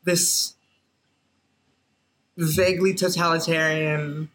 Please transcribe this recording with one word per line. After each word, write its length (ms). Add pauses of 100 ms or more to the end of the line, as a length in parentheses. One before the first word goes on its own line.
this 520 (1800)
vaguely 560
totalitarian 1400